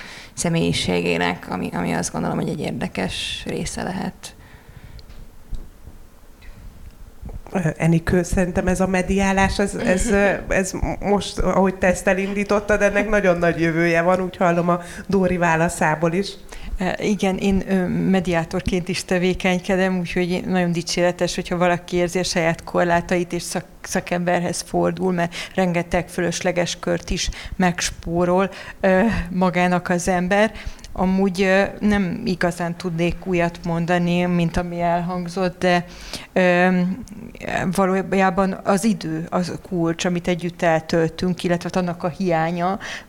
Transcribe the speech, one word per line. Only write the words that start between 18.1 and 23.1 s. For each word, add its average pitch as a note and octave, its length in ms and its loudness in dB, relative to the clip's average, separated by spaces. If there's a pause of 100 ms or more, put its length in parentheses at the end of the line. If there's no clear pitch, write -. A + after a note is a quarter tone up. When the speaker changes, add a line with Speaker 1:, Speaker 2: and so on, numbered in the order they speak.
Speaker 3:
is - 180 -4
tevékenykedem, F#3 920 2
úgyhogy F3 460 -2
nagyon F3+ 260 2
dicséretes, F3 640 0
hogyha F3+ 220 -4
valaki F3 380 0
érzi F3 240 0
a F3+ 40 0
saját E3 400 0
korlátait F3 720 0